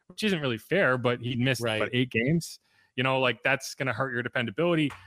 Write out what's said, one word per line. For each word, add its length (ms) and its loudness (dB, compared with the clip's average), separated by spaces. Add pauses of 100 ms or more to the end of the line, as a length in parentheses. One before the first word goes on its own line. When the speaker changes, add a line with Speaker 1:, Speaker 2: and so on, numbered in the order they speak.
Speaker 1:
which 160 -8
isn't 160 0
really 180 -2
fair, 400 2
but 220 0
he 160 -4
missed, 260 2
Speaker 2:
Right. 180 0
Speaker 1:
what, 120 -2
eight 180 0
games? 480 0 (380)
You 80 0
know, 160 2
like, 220 0
that's 320 0
gonna 180 -2
hurt 200 -4
your 100 -2
dependability. 680 0 (160)